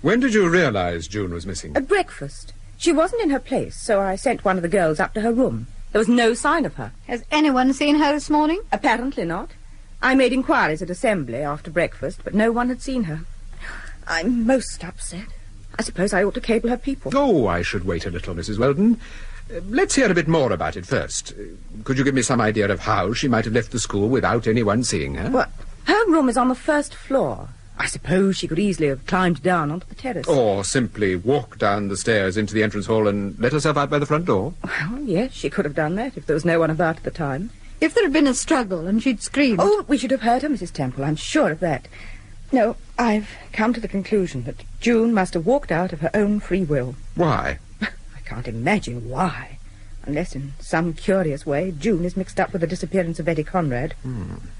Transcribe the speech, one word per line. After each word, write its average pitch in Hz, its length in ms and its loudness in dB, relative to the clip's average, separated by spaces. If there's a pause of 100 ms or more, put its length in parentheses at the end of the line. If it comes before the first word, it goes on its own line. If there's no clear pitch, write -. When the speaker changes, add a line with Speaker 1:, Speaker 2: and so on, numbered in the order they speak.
Speaker 1:
When 226 200 4
did 254 120 2
you 202 160 6
realize 98 600 2
June 101 260 -4
was 85 100 -8
missing? 90 320 -6
Speaker 2:
At 277 120 -2
breakfast. - 640 -2 (240)
She - 160 2
wasn't 370 300 2
in 330 80 2
her 269 100 2
place, 180 340 -4
so - 260 0
I 190 140 0
sent 185 300 -2
one 190 120 4
of 180 60 -2
the 170 60 -2
girls 165 320 2
up 180 140 0
to 214 80 -2
her 233 100 2
room. 185 340 0 (240)
There 208 80 2
was 220 100 4
no 240 260 6
sign 302 300 0
of 160 120 -4
her. - 160 -8 (160)
Speaker 3:
Has 233 240 -6
anyone 269 400 4
seen 294 240 4
her 294 160 4
this 302 180 -2
morning? 302 400 2
Speaker 2:
Apparently 240 540 0
not. 175 260 -4 (500)
I 262 140 2
made 254 180 6
inquiries 247 500 2
at 165 80 -8
assembly 175 480 -2
after 147 300 -4
breakfast, 165 540 -2
but - 100 -8
no 214 200 4
one 240 160 2
had 254 120 -4
seen 254 240 -2
her. 156 180 -6 (840)
I'm 220 400 0
most 254 380 0
upset. 180 420 -10 (540)
I - 20 0
suppose 202 300 -2
I 185 100 4
ought 202 120 0
to 247 60 -6
cable 233 300 0
her 240 60 0
people. - 400 -6
Speaker 1:
Oh, 202 320 4
I 87 140 0
should 87 220 -4
wait 87 220 -2
a 95 40 -4
little, 87 240 -6
Missus 98 240 -6
Weldon. 147 420 4 (520)
Uh, 170 60 -8 (100)
let's 339 280 2
hear 262 120 4
a 190 60 4
bit 165 140 2
more 147 240 4
about 80 240 -2
it 92 100 -10
first. - 460 -4
Uh, 104 100 -14 (400)
could 131 160 -2
you 139 60 2
give 139 100 2
me 127 80 4
some 120 180 2
idea 107 300 4
of 95 80 2
how 104 340 0
she - 140 -2
might 113 200 2
have 110 80 -2
left 117 180 0
the 120 80 -2
school 104 280 0
without 113 380 2
anyone 113 380 2
seeing 71 320 -2
her? 90 120 -4
Speaker 2:
Well, 262 200 2 (380)
her 415 260 4
room 302 160 6
is 226 80 2
on 254 120 4
the 254 60 2
first 294 400 0
floor. 143 540 -2 (300)
I - 80 -2
suppose 190 500 2
she 175 120 -6
could 160 100 -2
easily 175 300 2
have 135 180 -4
climbed 175 360 2
down 165 280 2
onto 175 160 -8
the - 80 -14
terrace. 202 320 -6
Speaker 1:
Or 110 380 4
simply 104 520 0
walked 110 440 0
down 101 280 2
the 98 80 -4
stairs 98 400 2
into 107 160 -2
the 110 100 2
entrance 104 240 0
hall 110 220 4
and 101 300 -2
let 123 140 2
herself 151 260 2
out 139 100 2
by 147 100 2
the 143 60 2
front 151 220 0
door? 120 260 2 (120)
Speaker 2:
Well, 214 360 -4
yes, 240 320 0
she - 160 -6
could 196 160 -2
have 147 120 -4
done 160 180 0
that 240 220 -4
if - 100 -12
there 156 80 2
was 147 100 -2
no 170 140 4
one 160 120 4
about 160 280 0
at - 60 -14
the - 60 -4
time. 151 400 -4 (300)
Speaker 3:
If 330 140 2
there 466 100 4
had 294 80 2
been 294 140 6
a 254 80 4
struggle 196 520 0
and 214 160 2
she'd 247 200 0
screamed. 254 400 2
Speaker 2:
Oh, 403 260 4
we 285 80 4
should 233 140 0
have 262 120 2
heard 240 200 4
her, 294 80 -2
Missus 185 220 -4
Temple, 139 320 -2
I'm 151 120 0
sure 220 360 2
of 160 80 -6
that. 156 260 -2 (640)
No, 240 240 4 (220)
I've 214 320 2 (220)
come 220 200 2
to 226 80 -2
the 214 80 -6
conclusion 185 540 0
that - 220 -10 (160)
June 233 340 4
must 185 200 2
have 165 120 0
walked 277 260 2
out 175 220 0
of 147 60 -10
her 165 120 0
own 208 280 2
free 185 240 0
will. 131 320 0 (180)
Speaker 1:
Why? 117 440 2 (100)
Speaker 2:
<laughs> - 120 -12
I - 460 -8
can't 110 220 -8
imagine 120 600 -2
why, - 500 -4 (460)
unless 156 300 -2
in 139 240 -8
some 165 340 0
curious 160 540 0
way 156 320 0
June 170 260 0
is 175 120 -4
mixed 190 240 -4
up 180 120 0
with 185 80 -2
the 165 60 0
disappearance 170 520 -2
of 156 80 -2
Betty 156 180 0
Conrad. 151 480 -2 (100)
Speaker 1:
Hmm. 101 320 -6 (260)